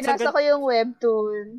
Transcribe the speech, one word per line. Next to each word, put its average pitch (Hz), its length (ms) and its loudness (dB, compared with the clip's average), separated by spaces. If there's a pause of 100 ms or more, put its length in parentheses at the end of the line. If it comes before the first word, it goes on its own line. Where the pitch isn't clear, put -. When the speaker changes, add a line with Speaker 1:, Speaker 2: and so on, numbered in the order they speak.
(160)
Speaker 1:
binasa 233 60 -4
Speaker 2:
gan- 285 100 0
Speaker 1:
ko 294 80 2
yung 294 240 2
webtoon. 226 840 0 (140)